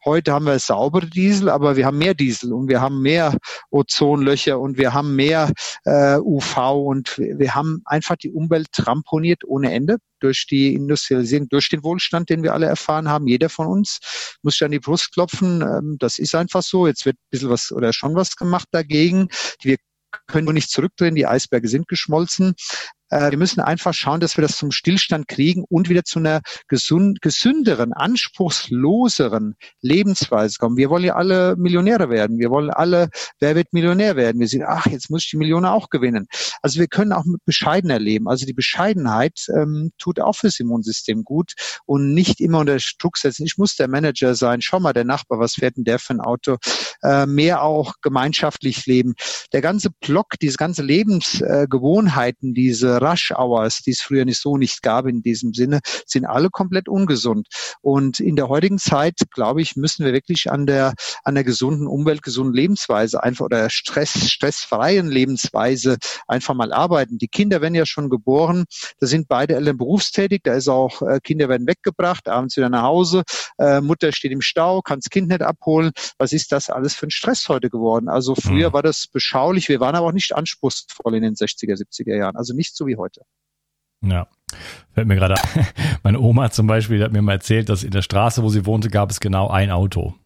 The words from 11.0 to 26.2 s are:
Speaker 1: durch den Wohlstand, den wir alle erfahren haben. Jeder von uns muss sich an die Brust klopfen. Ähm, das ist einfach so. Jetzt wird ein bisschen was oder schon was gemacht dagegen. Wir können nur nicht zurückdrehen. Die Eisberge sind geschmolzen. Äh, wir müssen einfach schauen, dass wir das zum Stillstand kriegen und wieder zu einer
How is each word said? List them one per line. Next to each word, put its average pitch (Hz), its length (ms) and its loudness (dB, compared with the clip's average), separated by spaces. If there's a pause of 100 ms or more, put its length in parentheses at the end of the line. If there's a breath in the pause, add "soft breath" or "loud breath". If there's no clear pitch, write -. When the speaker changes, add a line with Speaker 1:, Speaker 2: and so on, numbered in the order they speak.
Speaker 1:
durch 139 180 0
den 156 160 -4
Wohlstand, 170 460 -2
den 165 140 0
wir 175 100 0
alle 160 120 2
erfahren 156 440 -2
haben. 147 180 0
Jeder 127 220 2
von 160 180 -4
uns - 720 -4
muss 147 120 0
sich - 100 0
an 147 80 0
die 147 80 -2
Brust 156 320 -2
klopfen. 175 500 0
Ähm, 151 380 -2
das 120 180 -2
ist - 160 -4
einfach 175 300 0
so. 185 240 2
Jetzt 139 180 -2
wird 135 120 0
ein - 120 -20
bisschen 131 200 -4
was - 240 -2
oder 120 180 0
schon 143 240 -4
was 185 220 -2
gemacht 175 340 -2
dagegen. 165 560 2 (340 loud breath)
Wir 135 140 2 (520)
können 156 180 0
nur 156 80 0
nicht 156 180 0
zurückdrehen. 165 440 0
Die 147 120 2
Eisberge 120 400 0
sind 135 220 -2
geschmolzen. 175 680 0 (540 loud breath)
Äh, 147 200 2
wir 139 80 0
müssen - 220 2
einfach 165 340 0
schauen, 147 260 -2
dass 165 180 0
wir 160 40 2
das 151 160 0
zum 147 140 -4
Stillstand 165 560 0
kriegen 175 400 0
und 170 220 2
wieder 175 140 4
zu - 140 -6
einer 156 240 2 (260 loud breath)